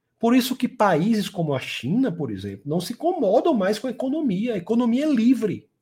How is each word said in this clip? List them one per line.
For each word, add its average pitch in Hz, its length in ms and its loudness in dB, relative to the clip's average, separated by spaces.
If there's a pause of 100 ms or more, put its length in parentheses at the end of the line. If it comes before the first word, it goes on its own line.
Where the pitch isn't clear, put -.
(200)
Por 233 160 4
isso 254 200 2
que - 120 -2
países 202 640 2
como 156 240 -2
a 127 60 -2
China, 202 520 -2
por 147 200 -6
exemplo, 98 340 -8
não 151 140 -2
se 208 140 -6
incomodam 311 600 2
mais 208 260 0
com 262 80 -8
a 240 40 -4
economia. 247 640 -2
A 196 40 -4
economia 233 480 0
é 311 40 0
livre. 220 600 2 (120)